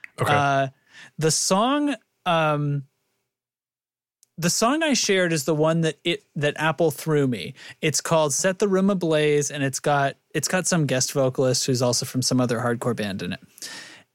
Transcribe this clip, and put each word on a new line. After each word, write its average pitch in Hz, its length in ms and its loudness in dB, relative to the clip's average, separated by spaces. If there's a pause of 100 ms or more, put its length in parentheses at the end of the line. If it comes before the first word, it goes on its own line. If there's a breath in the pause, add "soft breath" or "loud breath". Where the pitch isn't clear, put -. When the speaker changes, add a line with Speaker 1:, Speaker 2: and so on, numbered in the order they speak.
(220 loud breath)
Speaker 1:
Okay. 127 100 0
Speaker 2:
Uh, 139 360 2 (500 loud breath)
the 156 140 2
song, 269 640 0 (320)
um, 147 560 0 (1500)
the 165 140 -2
song 285 320 2
I 302 100 2
shared 190 400 2
is 151 120 -2
the 160 100 0
one 160 260 2
that 160 220 0
it, 170 200 -4 (120)
that 147 220 0
Apple 156 340 0
threw 147 360 0
me. 113 280 -4 (260 loud breath)
It's 156 200 -2
called 156 300 2
Set 190 280 -2
the 214 80 2
Room 190 240 2
Ablaze, 151 580 2
and 147 140 -4
it's 135 160 -4
got, 139 380 0 (180)
it's 156 120 -2
got 185 200 -2
some 165 180 2
guest 131 280 -2
vocalist 131 520 2
who's 123 160 0
also 123 240 0
from 131 160 -4
some 127 180 0
other 120 200 0
hardcore 120 360 -2
band 98 280 -6
in 90 100 -6
it. - 60 -10 (760 loud breath)